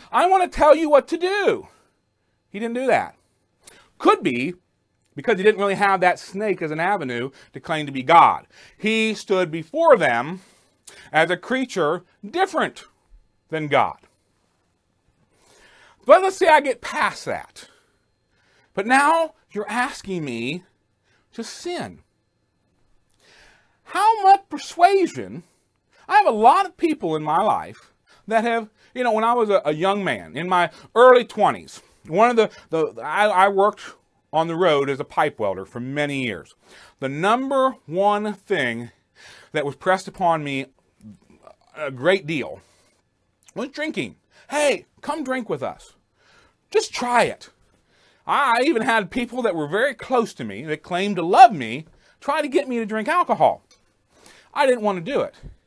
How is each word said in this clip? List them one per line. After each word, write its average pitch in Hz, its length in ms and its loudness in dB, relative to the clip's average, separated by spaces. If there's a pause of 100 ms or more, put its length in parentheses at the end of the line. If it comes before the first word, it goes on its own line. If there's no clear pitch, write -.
(100)
I 262 160 2
want 370 240 2
to - 80 -10
tell 294 160 8
you 311 140 0
what 285 200 4
to 330 100 -4
do." 349 500 -2 (800)
He 196 80 -14
didn't 233 160 -8
do 254 140 -6
that. 104 260 0 (840)
Could 381 260 2
be 127 300 -4 (600)
because 196 220 -2
he 185 80 0
didn't 214 160 4
really 196 160 -2
have 196 240 2
that 175 180 2
snake 196 440 -6
as 156 100 -6
an 156 80 -4
avenue 139 500 -4 (220)
to 135 80 -16
claim 156 260 -6
to 139 60 -10
be 131 100 -6
God. 139 460 4 (280)
He 220 380 -2
stood 185 380 -2
before 269 440 2
them 147 440 0 (720)
as 160 180 2
a 175 60 -2
creature 180 640 -4 (260)
different 311 580 -4 (640)
than 156 180 -6
God. 120 300 0 (2000)
But 339 180 6
let's 381 160 -2
say 349 100 2
I 311 120 6
get 285 200 -4
past - 460 -6
that. - 420 -10 (1040)
But 196 120 -6
now 302 480 2 (180)
you're 202 180 -8
asking 196 540 -6
me 127 400 -8 (720)
to 226 100 -10
sin. 151 560 -12 (1800)
How 415 400 2
much 392 240 6
persuasion? 294 960 0 (640)
I 381 80 2
have 415 100 4
a 269 60 4
lot 269 340 4
of 339 100 -16
people 285 380 -2
in 156 80 -4
my 156 200 0
life 101 500 -4 (340)
that 220 160 2
have, 226 280 -4 (220)
you 247 120 -4
know, 233 80 0
when 220 120 0
I 240 100 2
was 233 160 0
a, 196 140 2
a 151 100 0
young 190 280 -2
man, 101 340 -6
in 170 120 -6
my 180 220 0 (260)
early 247 280 8
twenties, - 560 -4 (260)
one 208 240 2
of 240 60 -4
the, 214 140 2 (200)
the, 151 320 -4
I, 170 240 0
I 196 220 4
worked 202 340 0 (500)
on 160 160 0
the 165 80 -6
road 147 320 2
as 139 120 -4
a 135 40 -8
pipe 156 340 -4
welder 95 280 -4
for - 140 -12
many 139 440 -6
years. 92 300 -8 (440)
The 131 120 -6
number 262 760 0
one 208 480 -2
thing 120 580 -4 (640)
that 147 140 -4
was 135 100 -8
pressed 190 320 -2
upon 165 340 -2
me 139 240 -6 (1080)
a 147 140 -8
great 147 360 -2
deal 123 340 -8 (920)
was 240 140 -8
drinking. 214 480 -8 (320)
"Hey, 277 380 -2 (160)
come 302 200 -6
drink 254 280 -6
with 139 120 -6
us. - 300 -10 (800)
Just - 240 -2
try 240 300 0
it." - 260 -8 (760)
I 240 380 0
even 240 180 0
had 220 280 0
people 240 320 -6
that 208 120 0
were 151 140 -4
very 226 260 -2
close 240 400 -4
to 135 100 -12
me 107 200 -12
that 156 180 -8
claimed 190 340 -4
to 175 60 -4
love 240 300 6
me 131 320 -8 (340)
try 302 220 -4
to 294 80 -4
get 277 200 -2
me 247 100 -4
to 226 80 -6
drink 220 220 -6
alcohol. 240 540 0 (920)
I 277 120 2
didn't 247 160 2
want 190 220 -2
to 240 80 -8
do 233 80 -2
it. - 140 -6 (320)